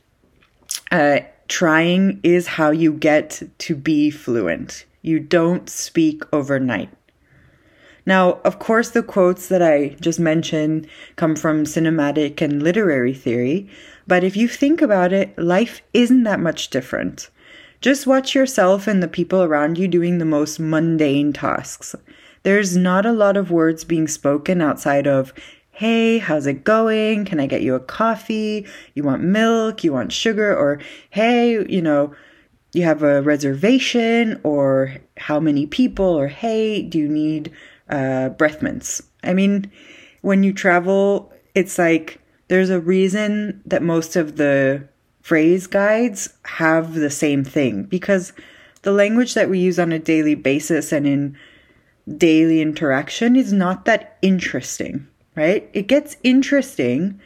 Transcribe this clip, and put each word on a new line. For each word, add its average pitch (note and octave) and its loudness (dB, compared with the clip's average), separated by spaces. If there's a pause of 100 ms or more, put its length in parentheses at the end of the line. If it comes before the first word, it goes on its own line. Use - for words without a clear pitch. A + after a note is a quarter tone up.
(920)
Uh, D3 2 (280)
trying F3 2
is F3 2
how D#3 0
you D#3+ 2
get D3+ 0 (180)
to - -6
be D3 0
fluent. A#2 -6 (160)
You D#3+ -2
don't E3+ 0
speak D#3 -2 (100)
overnight. C3 -2 (1160)
Now, F#3 4
of - -2
course, A3+ 0
the A3+ 0
quotes F#3 0
that F#3 2
I D3 2
just E3 -2
mentioned D#3 -2 (300)
come D#3 0
from D#3 -2
cinematic D3+ 0
and C#3+ -2
literary D#3 0
theory, C3+ -2 (380)
but F3+ 2
if G3 0
you A#3 2
think D4+ 0
about F#3+ 2
it, G3 -2
life F3+ 0 (120)
isn't B3 4
that G3+ -2
much D#3+ -4
different. - -6 (520)
Just C4+ 0
watch C4 0
yourself G3+ 2
and G3 2
the D#3+ -4
people F#3 0
around D#3 0
you F#3+ 0
doing F3 0
the E3 -2
most D3+ -2
mundane D#3 0
tasks. - -8 (480)
There's G3 2
not F#3 2
a A#3 2
lot G3+ 4
of F#3 -2
words D#3+ 2
being D#3+ 0
spoken D3 -2
outside C#3+ 0
of, C3+ 0 (380)
"Hey, A3+ 0
how's D#3 -2
it C#3 -4
going? A3 0
Can D4 -4
I C#4 0
get - -2
you B2+ 0
a B2+ -2
coffee? G#3+ -4 (300)
You C#3+ -4
want C3+ -2
milk? A3 0
You E3 2
want B2 -4
sugar?" G#3 0
Or, C#3+ 0 (300)
"Hey, A#3 2
you F#3+ 0
know, D3 0 (580)
you F3 0
have D#3 2
a C#3+ 4
reservation?" A3 0
Or, C3+ 0 (220)
"How D3+ -4
many D3 0
people?" A#3+ 0
Or, D3 0
"Hey, A3 -4
do E3 -6
you D3 0
need, D3+ -2 (380)
uh, C3 -2
breath - -2
mints?" - -8 (200)
I F3+ -2
mean, G3 0 (520)
when G3 2
you G3 4
travel, G3 0 (220)
it's F#3+ -2
like, E3 0 (280)
there's F#3 2
a F#3 0
reason G3+ -2
that C#3+ -2
most E3 -2
of D3+ -2
the C#3 0 (340)
phrase E3+ 2
guides G#3 0 (120)
have D#3+ 0
the D3+ -2
same C#3+ -2
thing, B2 -2
because F#3 -2 (520)
the G3 0
language A3 2
that G3 0
we F#3+ 0
use F3+ 2
on E3+ 2
a D#3+ -2
daily D#3 2
basis D3 -2
and C#3+ 0
in C#3+ -2 (800)
daily D#3+ 4
interaction D#3 0
is A3+ 2
not F#3+ 0
that - -2
interesting, F3 -2 (300)
right? F3+ 0
It G3+ -4
gets C#4+ 0
interesting G3+ 0